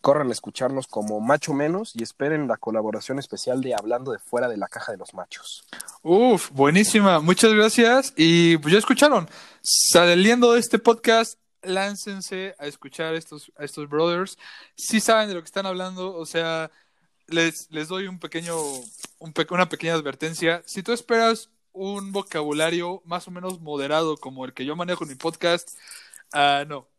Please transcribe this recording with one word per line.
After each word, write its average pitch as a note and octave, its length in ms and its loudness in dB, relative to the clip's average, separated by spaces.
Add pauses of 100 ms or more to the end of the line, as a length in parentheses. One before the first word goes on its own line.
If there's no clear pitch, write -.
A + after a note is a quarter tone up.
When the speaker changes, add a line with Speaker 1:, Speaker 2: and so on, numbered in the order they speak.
Speaker 1:
corran C#3 260 2
a A#2 40 -4
escucharnos B2+ 540 -6
como G#2+ 340 -6
Macho C#3+ 320 0
Menos D#3 440 -4
y A2+ 60 -10
esperen D3 440 -4
la A2+ 120 -2
colaboración A2 600 -6
especial B2+ 420 -6
de B2+ 140 -4
Hablando A#2+ 380 -6
de G2+ 80 -8
Fuera B2 280 -4
de A2 80 -6
la G2 120 -6
Caja - 240 -12
de F#2+ 60 -10
los - 160 -18
Machos. - 500 -16 (380)
Speaker 2:
Uf, G#3 500 4
buenísima, F3+ 680 4
muchas F#3 340 4
gracias. A3+ 600 4
Y E3 440 6
pues D3+ 140 0
ya G#3 60 6
escucharon, A#3 500 4 (340)
saliendo G3 920 4
de A#3+ 80 6
este A#3 180 0
podcast, A3+ 600 2 (220)
láncense F#3+ 1000 -8
a D3 60 -12
escuchar D#3+ 480 -8
a E3 40 -6
estos, D3+ 380 -16
a D3 80 -12
estos D3 240 -12
brothers. E3+ 500 -2 (380)
Sí - 240 -2
saben A3 280 2
de F#3+ 60 -8
lo E3+ 60 -8
que D#3+ 60 -20
están G3 200 -8
hablando, F#3 480 -8
o E3 120 -10
sea, E3 440 -4 (560)
les, E3 440 -2
les D#3 180 -8
doy F#3+ 180 -8
un F#3 140 -14
pequeño, E3+ 340 -10 (640)
un D#3+ 140 -18
pe-, D#3+ 180 -2
una F3+ 180 2
pequeña D#3+ 260 -4
advertencia. D#3+ 720 -4
Si F#3+ 180 -12
tú A#3 80 -4
esperas A3+ 580 0 (220)
un G3 400 -10
vocabulario E3+ 960 -4
más F3 200 -10
o F3+ 60 -18
menos F3+ 280 -10
moderado D3+ 580 -2
como C3 260 -14
el B2+ 100 -12
que C3 100 -10
yo D3+ 120 -6
manejo F3 260 -6
en D3+ 80 -10
mi C3 60 -16
podcast, E3+ 540 -4 (640)
ah, C#3+ 360 2
no. C#3+ 180 -12 (120)